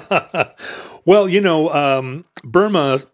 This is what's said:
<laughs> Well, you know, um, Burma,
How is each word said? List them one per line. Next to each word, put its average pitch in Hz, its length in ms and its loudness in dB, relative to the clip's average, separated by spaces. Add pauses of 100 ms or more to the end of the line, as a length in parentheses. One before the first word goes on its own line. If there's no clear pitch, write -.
<laughs> - 460 -4 (480)
Well, 196 240 4
you 185 140 0
know, 160 320 0
um, 135 520 -2 (180)
Burma, 151 560 0 (140)